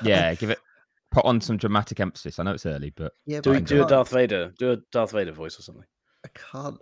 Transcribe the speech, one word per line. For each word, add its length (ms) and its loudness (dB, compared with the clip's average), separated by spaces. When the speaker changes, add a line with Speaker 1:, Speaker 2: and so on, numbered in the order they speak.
Speaker 1:
Yeah, 320 4
give 160 -4
it, 80 -2
put 140 4
on 160 4
some 160 -4
dramatic 420 -2
emphasis. 400 -6
I 60 -4
know 80 -2
it's 140 -6
early, 240 -6
but 240 -10
Speaker 2:
Yeah, 140 -6
Speaker 3:
Do, 100 2
Speaker 2:
but 60 6
I 40 2
Speaker 3:
do 160 0
a 40 6
Speaker 2:
can't 100 4
Speaker 3:
Darth 200 4
Vader. 480 0
Do 140 2
a 40 0
Darth 200 0
Vader 200 -2
voice 260 -12
or 40 -20
something. 220 -20
Speaker 2:
I 100 -18
can't. 480 -12